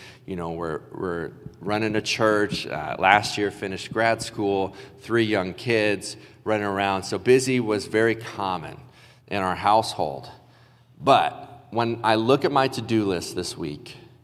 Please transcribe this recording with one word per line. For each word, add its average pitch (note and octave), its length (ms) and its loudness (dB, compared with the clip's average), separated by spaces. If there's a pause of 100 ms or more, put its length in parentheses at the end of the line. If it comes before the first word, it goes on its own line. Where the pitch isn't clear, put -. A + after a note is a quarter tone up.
(260)
You F#2+ 100 -8
know, E2 140 -6
we're, E2 300 -6 (120)
we're E2+ 400 -6 (280)
running G#2+ 360 -2
a G#2+ 60 0
church. G#2+ 640 2
Uh, D2+ 320 -6
last G2+ 400 4
year G2+ 120 0
finished F#2+ 420 -8
grad A2+ 280 2
school, G2 540 -2 (260)
three A2+ 240 2
young F#2+ 300 0
kids G#2+ 600 0 (280)
running G#2 220 0
around. G2 360 0
So G2+ 160 -4
busy B2+ 400 4
was G#2+ 280 -2
very A2 280 2
common F#2+ 640 -8 (500)
in G2+ 100 -2
our F#2 160 0
household. F2+ 760 0 (680)
But - 680 2
when A#2 340 -2
I A2 120 4
look C3 280 4
at D3 80 0
my C3+ 160 4
to-do A2 380 0
list F2 280 -2
this F2 220 -6
week D2+ 400 -10 (280)